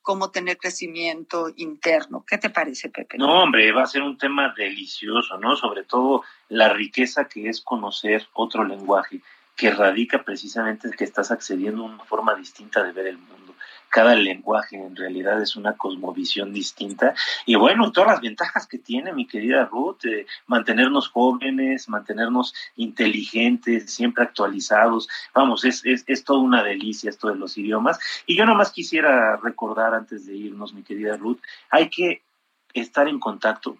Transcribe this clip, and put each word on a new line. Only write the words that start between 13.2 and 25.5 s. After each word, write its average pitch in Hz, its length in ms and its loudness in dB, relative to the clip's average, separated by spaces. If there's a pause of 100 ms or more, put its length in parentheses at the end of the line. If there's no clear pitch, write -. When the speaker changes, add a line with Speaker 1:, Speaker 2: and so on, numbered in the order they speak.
Speaker 2:
Cada 117 260 8
lenguaje 101 640 0
en 92 200 -14
realidad 95 440 -2
es 104 160 -4
una 107 200 -4
cosmovisión 98 760 -6
distinta. 101 640 -2 (320)
Y 117 80 4
bueno, 180 380 6
todas 190 180 6
las - 100 4
ventajas 123 460 -4
que 127 120 -14
tiene, 262 340 -6
mi 127 140 -4
querida 117 380 0
Ruth, 143 400 -6
eh, 107 220 -4 (200)
mantenernos 127 600 2
jóvenes, 131 800 0
mantenernos 113 640 -2 (220)
inteligentes, 117 1200 0
siempre 120 300 2
actualizados. 107 840 2 (240)
Vamos, 131 320 2